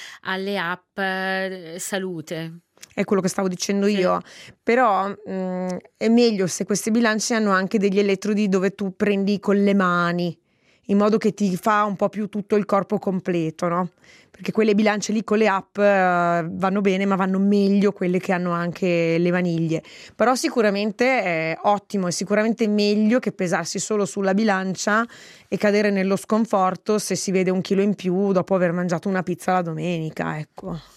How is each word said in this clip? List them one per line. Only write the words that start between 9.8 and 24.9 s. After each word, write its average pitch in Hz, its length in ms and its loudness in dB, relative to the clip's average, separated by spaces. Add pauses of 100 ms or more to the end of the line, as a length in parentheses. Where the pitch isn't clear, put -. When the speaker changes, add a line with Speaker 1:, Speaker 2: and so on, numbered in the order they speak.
Speaker 2:
in 202 100 2
modo 208 200 4
che 214 160 0
ti 185 240 0
fa 214 260 2
un 202 120 -2
po' 196 140 0
più 202 200 -6
tutto 208 260 -4
il 208 100 2
corpo 196 340 0
completo, 175 680 -2
no? 175 220 -2 (420)
Perché 190 200 -6
quelle 220 240 2
bilance 208 380 2
lì 220 120 -2
con 214 140 0
le 220 80 4
app, 190 300 -4
eh, 202 40 -2 (680)
vanno 190 320 -2
bene, 196 240 0
ma 196 100 0
vanno 190 240 0
meglio 202 520 4
quelle 180 280 -2
che 190 140 -4
hanno 180 180 -2
anche 170 640 0
le 175 140 2
maniglie. 165 500 0 (340)
Però 240 200 2
sicuramente 226 880 0
è 160 400 -2
ottimo, 196 440 0
è 175 40 0
sicuramente 214 560 0
meglio 208 520 2
che 202 120 -2
pesarsi 175 480 -4
solo 208 260 -2
sulla 196 280 -2
bilancia 202 720 0 (440)